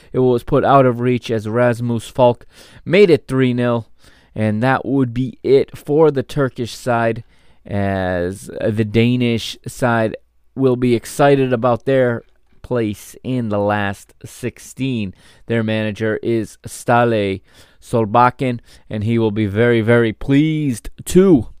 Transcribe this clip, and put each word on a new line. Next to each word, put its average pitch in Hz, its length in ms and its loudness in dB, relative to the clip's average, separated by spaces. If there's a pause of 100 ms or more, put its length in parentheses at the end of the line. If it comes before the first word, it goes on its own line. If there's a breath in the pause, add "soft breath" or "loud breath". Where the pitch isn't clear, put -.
(120 soft breath)
it 131 80 -2
was 123 240 2
put 135 200 0
out 131 220 6
of 120 140 -2
reach 123 320 -2
as 110 160 -4
Rasmus 120 580 -2
Falk 123 400 0 (380 soft breath)
made 180 260 4
it 143 160 2
three 131 260 0
nil, 120 360 -2 (480 soft breath)
and 107 260 -2
that 131 240 0
would 131 260 -2
be 127 300 -6
it - 340 2
for 151 360 2
the 135 100 -2
Turkish 127 520 -4
side, 117 500 -2 (420)
as 95 840 -4 (140)
the 110 200 0
Danish 117 720 0 (100)
side 117 500 -2 (380)
will 131 220 2
be 123 180 0
excited 139 580 2
about 120 340 0
their 127 360 2 (380)
place 113 640 -6
in 123 240 -4
the 104 100 -2
last 101 560 -2 (100)
sixteen. 117 880 -8 (340 soft breath)
Their 117 180 -2
manager 110 580 -4
is 113 420 -4
Stale 113 760 0 (400 soft breath)
Solbakken, 120 800 0 (280 soft breath)
and 110 140 -6
he 117 160 0
will 110 140 2
be 110 140 -2
very, 113 340 2
very 117 320 2
pleased 147 760 0 (180)
to 180 420 4 (120)